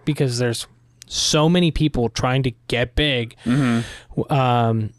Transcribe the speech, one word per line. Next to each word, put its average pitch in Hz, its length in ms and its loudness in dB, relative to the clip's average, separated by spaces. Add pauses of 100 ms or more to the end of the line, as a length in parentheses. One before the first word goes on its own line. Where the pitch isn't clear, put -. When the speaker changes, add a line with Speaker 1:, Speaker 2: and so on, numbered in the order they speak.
Speaker 1:
because 135 340 -2
there's 120 280 -2 (460)
so 156 360 2
many 175 240 2
people 135 360 0
trying 127 360 -2
to 123 80 -2 (160)
get 123 260 -2
big, 127 400 -2 (100)
Speaker 2:
Mm-hmm. 120 360 2 (360)
Speaker 1:
w-, - 140 -4 (100)
um, 117 580 2